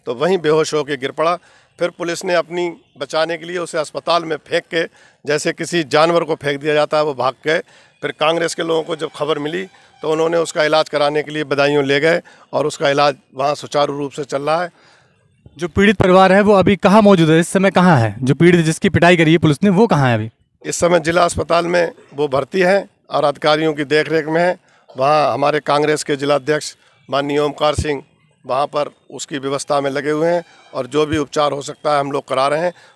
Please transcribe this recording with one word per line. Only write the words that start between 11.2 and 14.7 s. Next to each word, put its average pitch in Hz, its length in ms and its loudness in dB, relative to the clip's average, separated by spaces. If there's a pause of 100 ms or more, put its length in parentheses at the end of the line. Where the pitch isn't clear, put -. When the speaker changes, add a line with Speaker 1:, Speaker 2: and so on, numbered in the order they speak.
Speaker 1:
के 143 80 -14
लिए 151 140 -6
बदायूं 143 400 0
ले 139 140 0
गए 165 220 0 (320)
और 139 140 -2
उसका 147 220 -2
इलाज 143 260 0 (200)
वहाँ 139 220 -2
सुचारू 143 400 -4
रूप 143 140 -8
से 151 140 -10
चल 139 160 -6
रहा 156 220 -2
है। 175 80 -8 (840)